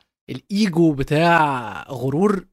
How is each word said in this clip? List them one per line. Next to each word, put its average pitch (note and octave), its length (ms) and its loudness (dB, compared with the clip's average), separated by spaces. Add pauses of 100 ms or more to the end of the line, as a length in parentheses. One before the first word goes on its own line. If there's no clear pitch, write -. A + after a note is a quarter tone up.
(300)
الإيجو E3+ 640 0
بتاع C#3+ 960 0
غرور C#3+ 640 -2